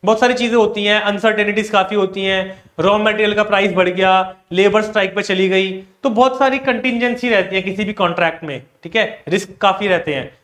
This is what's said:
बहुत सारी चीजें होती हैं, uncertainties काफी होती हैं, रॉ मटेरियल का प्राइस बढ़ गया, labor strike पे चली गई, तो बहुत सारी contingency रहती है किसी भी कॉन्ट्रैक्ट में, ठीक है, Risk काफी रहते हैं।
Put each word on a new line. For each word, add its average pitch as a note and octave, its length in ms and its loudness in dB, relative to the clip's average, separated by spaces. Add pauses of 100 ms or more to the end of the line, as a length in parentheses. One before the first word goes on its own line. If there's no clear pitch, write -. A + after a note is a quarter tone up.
बहुत A3 160 2
सारी B3 140 4
चीजें A#3+ 220 0
होती G#3 280 2
हैं, G#3 160 2
uncertainties G#3 720 0
काफी F#3+ 240 0
होती F#3+ 300 -2
हैं, F#3+ 380 -4 (180)
रॉ G3 180 4
मटेरियल G#3+ 360 0
का G#3 80 0
प्राइस G3 300 0
बढ़ F3+ 160 2
गया, F#3 480 2 (160)
labor G3+ 300 4
strike G#3 320 -2
पे G3+ 80 -4
चली F#3+ 260 0
गई, F#3+ 240 0
तो F#3+ 380 -6
बहुत B3+ 280 0
सारी C4+ 220 2
contingency A#3+ 680 -2
रहती F#3+ 280 0
है F#3 60 -2
किसी G3 220 -4
भी G#3 80 -4
कॉन्ट्रैक्ट E3+ 520 -2
में, C3+ 180 -10 (220)
ठीक E3+ 120 -6
है, - 320 -2
Risk F#3+ 320 -4
काफी G3 280 0
रहते E3+ 260 0
हैं। B2 160 -8 (140)